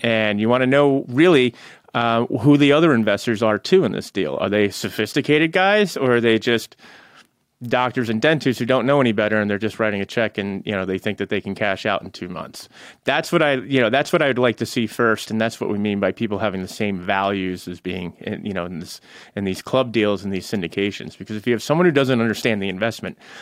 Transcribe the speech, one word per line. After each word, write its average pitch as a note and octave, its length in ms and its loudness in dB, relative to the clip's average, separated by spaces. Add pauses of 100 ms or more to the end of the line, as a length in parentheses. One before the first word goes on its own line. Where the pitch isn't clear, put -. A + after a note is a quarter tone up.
And A2 360 2
you A2 80 2
wanna B2+ 200 2
know C#3 400 4
really, C3 480 4 (400)
uh, A#2 320 2
who C#3+ 300 4
the C#3+ 140 6
other D#3 220 6
investors G#2+ 480 0
are G#2+ 160 4
too F#3 260 4
in A2 80 0
this G2 200 -6
deal. D2+ 280 -4
Are G2 100 0
they G2+ 200 2
sophisticated D3 800 0
guys G3 460 2
or B2+ 200 2
are A#2+ 40 2
they A2+ 160 4
just A#2 380 -2 (880)
doctors B2 460 -2
and A2 120 -2
dentists D3 360 2
who B2 80 -4
don't B2 200 2
know C#3 160 4
any B2 100 2
better G#2+ 260 0
and G#2 140 0
they're G2+ 60 -2
just G#2 220 -4
writing G#2+ 200 0
a G2 60 -4
check A2 320 -2
and, G2 280 -4
you - 60 -6
know, F#2+ 140 -2
they F#2+ 120 -2
think G2+ 200 -4
that G2+ 100 -4
they G2+ 140 -4
can G2 120 -8
cash G2 320 -4
out G#2 160 -2
in - 80 -14
two F2+ 200 -12
months? E2 400 -14 (340)
That's D3 300 -2
what E3+ 80 4
I, D3 140 2
you C3 260 0
know, A2 80 4
that's C3+ 240 0
what E3+ 80 4
I D3 60 2
would B2 120 0
like B2 200 2
to A#2+ 60 -4
see A2+ 220 -2
first. A2+ 420 0
And A2 120 -2
that's A2+ 180 -4
what - 100 -4
we G#2 80 -4
mean G2+ 220 -2
by F#2+ 140 0
people G#2 260 -4
having F#2+ 220 -2
the F#2 80 -8
same G2+ 300 -4
values G2 680 -2
as F2+ 140 -12
being, F2+ 380 -8
in, - 260 -8
you G#2 80 -6
know, F2+ 120 -4
in F2+ 140 -10
this, - 220 -14 (340)
in G2+ 80 -4
these F#2 180 -4
club C3 300 -2
deals G#2 320 0
and G2 80 -6
these F#2 160 -6
syndications. G2 720 -6
Because G#2+ 180 -10
if G#2 100 -8
you A#2+ 60 0
have A2+ 100 -2
someone E3 240 2
who F3 60 4
doesn't C3 300 2
understand A2 400 -2
the G2 80 -4
investment, F#2+ 480 -6 (240)